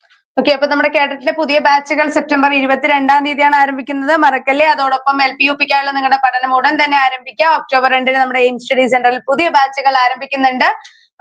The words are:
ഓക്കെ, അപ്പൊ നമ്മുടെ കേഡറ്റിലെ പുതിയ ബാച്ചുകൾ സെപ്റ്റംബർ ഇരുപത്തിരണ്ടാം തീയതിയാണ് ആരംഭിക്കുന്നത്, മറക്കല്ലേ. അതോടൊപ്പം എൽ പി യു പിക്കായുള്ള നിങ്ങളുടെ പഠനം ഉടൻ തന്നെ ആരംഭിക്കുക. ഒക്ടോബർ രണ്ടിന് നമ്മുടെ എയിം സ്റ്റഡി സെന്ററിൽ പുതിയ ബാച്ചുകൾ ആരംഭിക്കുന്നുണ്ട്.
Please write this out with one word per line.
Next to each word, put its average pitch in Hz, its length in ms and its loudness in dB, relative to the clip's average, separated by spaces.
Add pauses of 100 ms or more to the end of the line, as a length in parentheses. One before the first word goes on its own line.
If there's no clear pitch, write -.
(380)
ഓക്കെ, 262 120 2
അപ്പൊ 277 160 0
നമ്മുടെ 294 220 0
കേഡറ്റിലെ 277 440 -2
പുതിയ 302 260 0
ബാച്ചുകൾ 285 520 0
സെപ്റ്റംബർ 285 420 0
ഇരുപത്തിരണ്ടാം 277 720 0
തീയതിയാണ് 285 320 0
ആരംഭിക്കുന്നത്, 277 600 -2
മറക്കല്ലേ. 269 500 2
അതോടൊപ്പം 277 560 0
എൽ 269 140 -2
പി 269 80 -2
യു 285 80 0
പിക്കായുള്ള 277 380 -2
നിങ്ങളുടെ 269 260 0
പഠനം 254 380 0
ഉടൻ 294 300 0
തന്നെ 285 140 0
ആരംഭിക്കുക. 262 580 -2
ഒക്ടോബർ 262 360 0
രണ്ടിന് 262 240 0
നമ്മുടെ 254 240 0
എയിം 247 180 0
സ്റ്റഡി 254 280 0
സെന്ററിൽ 247 320 0
പുതിയ 302 300 -2
ബാച്ചുകൾ 269 480 0
ആരംഭിക്കുന്നുണ്ട്. 262 800 0 (440)